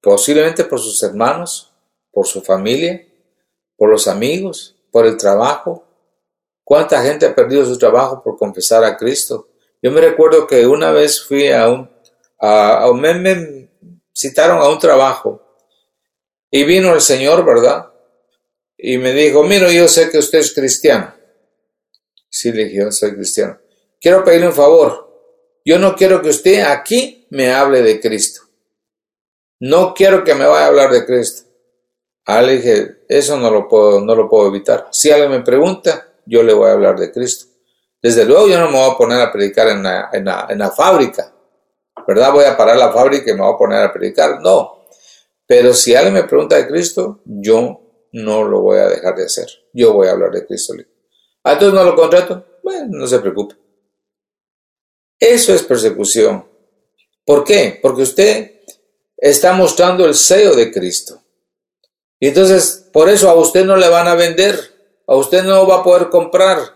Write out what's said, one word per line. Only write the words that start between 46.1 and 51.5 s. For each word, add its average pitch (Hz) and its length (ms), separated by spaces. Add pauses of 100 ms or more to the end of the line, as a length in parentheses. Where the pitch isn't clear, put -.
me 185 100
pregunta 151 320
de 139 100
Cristo, 160 600
yo 113 840
no 107 320
lo 101 180
voy 98 160
a 98 100
dejar 90 260
de 92 100
hacer. - 220 (280)
Yo 117 180
voy 98 160
a 92 40
hablar 92 180
de 90 160
Cristo". - 260 (720)
"Ah, 139 80